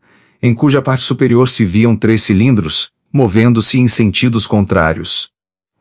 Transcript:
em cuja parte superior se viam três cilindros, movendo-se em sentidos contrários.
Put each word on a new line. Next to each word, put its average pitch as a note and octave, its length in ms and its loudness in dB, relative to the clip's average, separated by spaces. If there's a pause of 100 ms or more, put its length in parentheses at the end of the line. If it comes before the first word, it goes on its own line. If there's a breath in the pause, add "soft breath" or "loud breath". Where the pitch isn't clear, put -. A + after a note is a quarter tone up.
(420 soft breath)
em B2 120 0
cuja C#3 280 0
parte C3 240 -4
superior B2+ 420 2
se - 160 -2
viam G#2+ 320 0
três A2 280 0
cilindros, G#2 640 0 (240)
movendo-se A#2 640 2
em B2 80 2
sentidos A#2 580 0
contrários. F2 880 -2 (500)